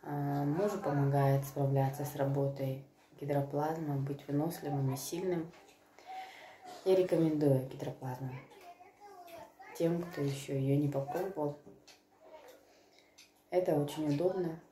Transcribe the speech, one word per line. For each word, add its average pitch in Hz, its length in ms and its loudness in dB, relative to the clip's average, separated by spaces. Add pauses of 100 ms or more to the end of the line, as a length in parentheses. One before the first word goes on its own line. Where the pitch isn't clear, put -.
А, 143 380 0
мужу 196 340 2
помогает 139 680 4
справляться 139 580 2
с - 120 -8
работой 139 680 0 (340)
гидроплазма, 143 760 0
быть 139 320 -4
выносливым 143 640 0
и 131 60 -4
сильным. 170 520 -2 (1300)
Я 190 100 6
рекомендую 151 760 4
гидроплазму 135 640 -8 (1500)
тем, 170 240 2
кто - 180 -8
еще 143 320 -4
ее 139 240 2
не 147 120 2
попробовал. 147 680 -2 (1900)
Это 180 280 4
очень 147 380 0
удобно 175 460 0 (120)